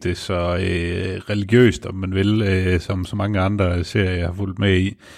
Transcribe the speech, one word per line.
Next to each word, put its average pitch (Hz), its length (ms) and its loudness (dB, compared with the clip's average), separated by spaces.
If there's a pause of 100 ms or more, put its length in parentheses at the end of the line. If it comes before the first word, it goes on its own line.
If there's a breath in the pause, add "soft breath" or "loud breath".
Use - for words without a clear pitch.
det 87 160 -2
så, - 160 -6 (220)
øh, 92 640 -4 (100)
religiøst, 104 560 4
om - 80 -8
man 95 200 -4
vil, 107 280 2
øh, 92 380 2
som 92 240 -4
så 107 120 -8
mange 101 240 0
andre 92 440 0
serier, 95 300 0
jeg 87 120 -2
har 90 80 -4
fulgt 95 240 -6
med 98 200 4
i. 95 180 0 (220 loud breath)